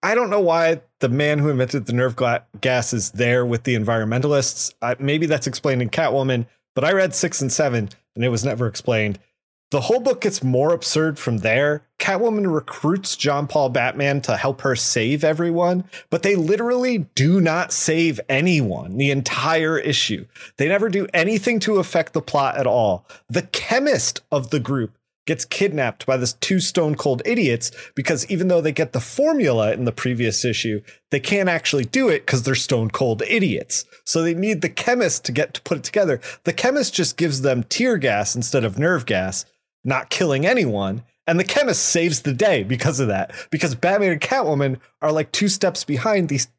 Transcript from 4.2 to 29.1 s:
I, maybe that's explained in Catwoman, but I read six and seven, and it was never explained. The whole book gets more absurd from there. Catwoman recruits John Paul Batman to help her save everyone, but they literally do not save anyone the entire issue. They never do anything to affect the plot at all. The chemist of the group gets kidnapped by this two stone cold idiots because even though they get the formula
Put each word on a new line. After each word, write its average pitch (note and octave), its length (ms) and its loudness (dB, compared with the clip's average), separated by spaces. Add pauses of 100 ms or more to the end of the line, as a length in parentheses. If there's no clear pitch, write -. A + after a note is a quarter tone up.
I, A#2+ 180 -2
maybe D3 280 0
that's D3 200 0
explained C3 360 -2
in A#2 80 -2
Catwoman, C3 560 0 (280)
but C3+ 100 0
I E3 80 4
read F#3+ 220 2
six - 260 -2
and C3+ 100 -2
seven, A#2+ 380 0 (260)
and A2+ 100 -4
it B2 40 2
was A2+ 160 0
never B2+ 220 -2
explained. G#2+ 520 -2 (540)
The D3 80 2
whole A4+ 180 2
book B3 220 0
gets - 240 -2
more C3 280 4
absurd D#3 460 0
from A#2 200 -2
there. C3+ 440 0 (160)
Catwoman G3+ 560 0
recruits F3 600 -2
John C#3+ 320 0
Paul C#3+ 220 2
Batman C3 520 0
to A#2 140 0
help C3+ 240 -2
her C3 160 0
save B2+ 480 0
everyone, E3+ 600 0 (240)
but E3+ 140 -2
they G3 140 2
literally A#3 600 0 (180)
do E3 240 4
not E3 320 2
save D#3+ 560 0
anyone B2 680 0
the C#3 140 2
entire D#3 680 0
issue. B2 500 -2 (300)
They C#3 120 0
never G3+ 200 2
do G3 240 -2
anything G#3 480 2
to G#3+ 180 2
affect E3+ 340 0
the D#3 100 -2
plot C#3 340 0
at C3+ 100 0
all. G#2+ 380 2 (240)
The F3 140 -2
chemist - 800 0 (100)
of C3 200 -2
the D3 100 0
group B2 320 -4 (340)
gets - 180 -2
kidnapped D3+ 640 -2
by C3 100 2
this B2 180 -2
two - 260 0
stone D#3 340 0
cold C3 300 0
idiots F3 460 0 (240)
because C3+ 360 -2
even F#3 180 0
though F3 120 4
they D3+ 120 0
get - 200 -2
the B2 80 -2
formula D3+ 720 2